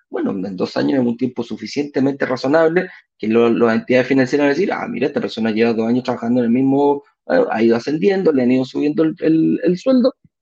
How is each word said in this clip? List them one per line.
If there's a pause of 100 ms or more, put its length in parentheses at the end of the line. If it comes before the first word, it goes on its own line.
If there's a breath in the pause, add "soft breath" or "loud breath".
bueno,
en
dos
años
es
un
tiempo
suficientemente
razonable (280 loud breath)
que
lo,
las
entidades
financieras
van
a
decir,
"Ah,
mira,
esta
persona
lleva
dos
años
trabajando
en
el
mismo, (260 soft breath)
eh, (100)
ha
ido
ascendiendo,
le
han
ido
subiendo
el,
el,
el
sueldo, (260)